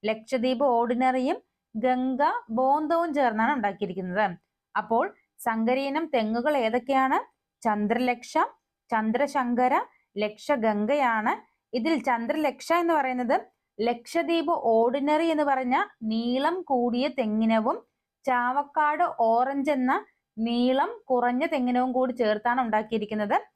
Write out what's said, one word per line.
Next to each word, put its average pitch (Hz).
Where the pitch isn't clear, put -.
ലക്ഷദ്വീപ് 233
ഓർഡിനറിയും 254
ഗംഗ 254
ബോന്തവും 294
ചേർന്നാണ് 240
ഉണ്ടാക്കിയിരിക്കുന്നത്. 190
അപ്പോൾ 233
സങ്കരയിനം 262
തെങ്ങുകൾ 240
ഏതൊക്കെയാണ്? 262
ചന്ദ്രലക്ഷ, 233
ചന്ദ്രശങ്കര, 254
ലക്ഷഗംഗയാണ്. 220
ഇതിൽ 269
ചന്ദ്രലക്ഷ 269
എന്ന് 339
പറയുന്നത് 262
ലക്ഷദ്വീപ് 294
ഓർഡിനറി 277
എന്ന് 311
പറഞ്ഞ 269
നീളം 247
കൂടിയ 247
തെങ്ങിനവും 226
ചാവക്കാട് 285
ഓറഞ്ച് 262
എന്ന 269
നീളം 254
കുറഞ്ഞ 247
തെങ്ങിനവും 247
കൂടി 254
ചേർത്താണ് 240
ഉണ്ടാക്കിയിരിക്കുന്നത്. 214